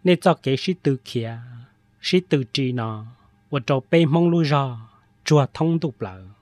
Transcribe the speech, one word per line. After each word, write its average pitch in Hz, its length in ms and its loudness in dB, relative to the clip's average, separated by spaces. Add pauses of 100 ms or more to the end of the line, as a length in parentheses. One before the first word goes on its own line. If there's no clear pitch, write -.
Nên 180 160 4
cho - 140 2
cái 131 240 -2
sĩ 185 160 -4 (100)
tư 139 220 0
khía, 113 280 -6 (680)
sĩ - 180 0 (100)
tư 139 140 2 (100)
trì 131 180 -2
nó, 110 340 -6 (440)
và 143 180 -4
trâu 135 240 0
bé 170 140 4
mong 170 240 2
lu 170 140 2
rò, 139 360 0 (460)
chùa 147 280 4
thông 165 260 0
tục 151 220 -6
lợ. 95 240 -12 (160)